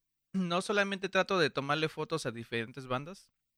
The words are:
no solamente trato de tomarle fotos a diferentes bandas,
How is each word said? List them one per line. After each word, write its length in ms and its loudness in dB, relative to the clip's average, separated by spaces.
no 300 0
solamente 480 0
trato 300 2
de 100 6
tomarle 400 0
fotos 360 -4
a 60 -4
diferentes 560 -6
bandas, 420 -6